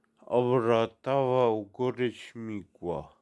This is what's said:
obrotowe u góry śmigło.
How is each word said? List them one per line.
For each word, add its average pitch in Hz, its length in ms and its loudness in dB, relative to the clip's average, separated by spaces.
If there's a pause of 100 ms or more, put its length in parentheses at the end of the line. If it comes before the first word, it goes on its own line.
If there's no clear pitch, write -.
(200)
obrotowe 123 1300 2
u 107 160 -2
góry 123 480 -4
śmigło. 90 1080 -10